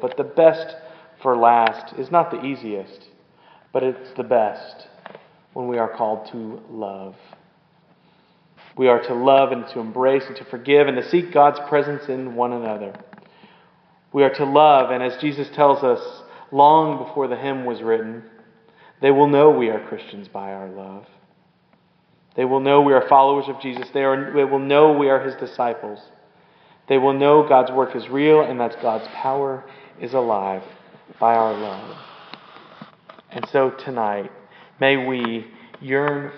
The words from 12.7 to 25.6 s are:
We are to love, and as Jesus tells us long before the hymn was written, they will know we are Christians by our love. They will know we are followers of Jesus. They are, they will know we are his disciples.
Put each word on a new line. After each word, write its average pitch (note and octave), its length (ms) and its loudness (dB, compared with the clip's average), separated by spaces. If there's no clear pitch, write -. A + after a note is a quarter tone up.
We C#3+ 120 2
are C3 120 2
to D3 100 -4
love, C#3 440 4
and B2+ 140 -4
as B2 140 -6
Jesus C#3+ 380 -6
tells C#3+ 280 4
us - 400 -2
long D3 540 4
before C3+ 220 -6
the B2 80 -6
hymn C3 300 -6
was A2+ 160 -8
written, A2+ 420 -4
they C#3 100 4
will C#3+ 160 4
know C#3+ 240 6
we B2 180 0
are G#2+ 180 -6
Christians G2+ 400 -14
by G2 260 -12
our F#2+ 160 -14
love. G2 360 -18
They B2+ 100 -2
will C3 140 0
know C#3+ 220 4
we C#3 120 4
are B2+ 160 4
followers C#3 380 4
of B2+ 120 -10
Jesus. B2+ 360 -10
They C#3 80 -2
are, C3+ 280 -2
they C#3+ 120 2
will C3+ 160 0
know D3 340 4
we C#3+ 160 0
are C3+ 100 4
his C3 160 -6
disciples. A#2 640 -8